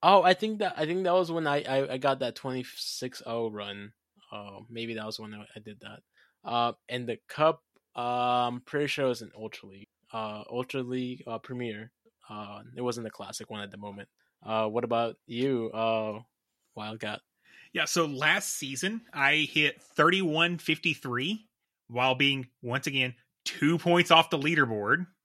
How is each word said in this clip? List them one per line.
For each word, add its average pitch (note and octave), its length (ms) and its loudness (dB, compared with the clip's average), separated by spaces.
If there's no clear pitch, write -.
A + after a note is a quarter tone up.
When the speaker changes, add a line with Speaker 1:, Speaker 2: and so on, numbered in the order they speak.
Speaker 1:
oh, F#3 220 10
I F3+ 100 8
think G#3+ 260 -2
that, G3 180 0
I D#3 80 0
think F3+ 180 -2
that F3 100 2
was F3+ 180 4
when E3 160 0
I, C#3+ 160 2
I, C3+ 300 0
I C3+ 40 -4
got C3+ 220 2
that A#2+ 160 -2
twenty-six - 880 -8
oh A#2 260 -2
run. G2+ 400 -10
Uh, G2+ 280 -14
maybe A#2 260 -8
that G#2+ 100 -8
was A2 140 -10
when G#2+ 140 -14
I, G#2 120 -16
I A2+ 40 -14
did G#3 220 -18
that. - 180 -16
Uh, A#2+ 240 0
and B2 180 -6
the A#2 100 -4
Cup, D#3 340 2
uh, B2 520 2
I'm B2 140 -6
pretty D3 260 -2
sure C#3 180 0
it C3 40 4
was A#2 120 -2
in G#2+ 160 -16
Ultra G#2+ 320 -14
League. G2 180 -20
Uh, G#2+ 400 -6
Ultra B2+ 300 -4
League, B2+ 460 -6
uh, A2+ 120 -6
Premier. A#2 520 -8
Uh, G#2 320 -12
it B2 60 -8
wasn't A#2+ 240 -2
the G#2+ 60 -10
Classic - 380 -14
one G#2+ 120 -8
at G2+ 100 -10
the G2+ 60 -18
moment. G2+ 300 -14
Uh, A2 220 0
what A2+ 160 -2
about A#2 320 0
you, A#2+ 460 0
uh, A2 460 0
Wildcat? G#2+ 460 -8
Speaker 2:
Yeah, E3 120 0
so E3 200 2
last D3+ 500 0
season, F3+ 460 -6
I C#3+ 380 2
hit D3 300 2
thirty-one E3+ 800 2
fifty-three D#3 880 -4
while B2 260 2
being, C3+ 340 0
once B2 260 -4
again, C3 280 0
two D#3+ 340 2
points F3 320 4
off E3 180 8
the D#3+ 80 0
leaderboard C#3 680 2